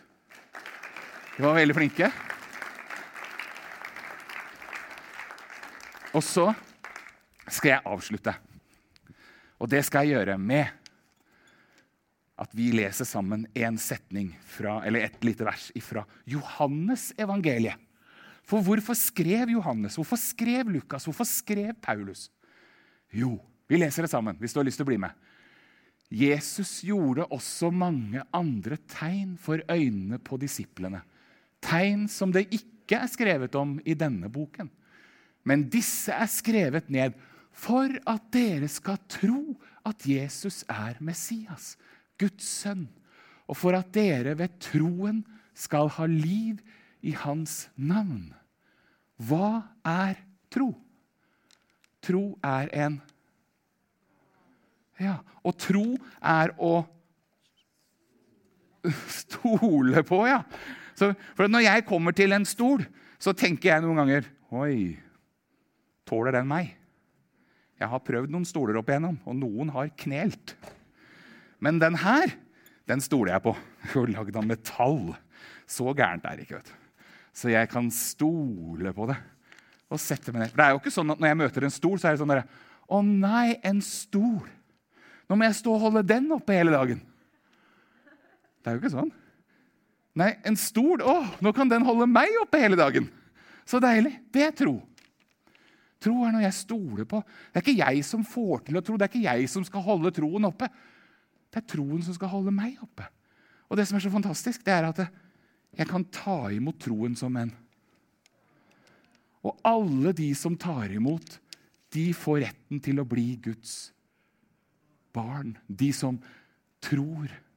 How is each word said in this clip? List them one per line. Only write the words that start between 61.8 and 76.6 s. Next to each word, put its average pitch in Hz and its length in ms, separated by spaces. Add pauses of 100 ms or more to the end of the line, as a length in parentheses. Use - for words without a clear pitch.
kommer 170 300
til 196 180
en 202 140
stol, 247 340 (400)
så 190 140
tenker 180 360
jeg 156 120
noen 160 180
ganger, 139 240 (280)
«Oi, 120 420 (1120)
tåler 120 260
den 127 160
meg?» 160 240 (1040)
Jeg 104 140
har 127 100
prøvd 127 320
noen 175 140
stoler 113 320
opp 113 100
igjennom, 156 320
og 127 160
noen 135 320
har 135 220 (100)
knelt. 147 540 (1080)
Men 156 160
den 165 240
her, 254 300 (580)
den 131 120
stoler 104 340
jeg 95 80
på. 113 100 (220)
<laughs> - 240
Og 120 100
lagd 101 280
av 107 80
metall. 117 640 (560)
Så - 260
gærent 90 320
er - 120
det 76 80
ikke, - 120
vet - 140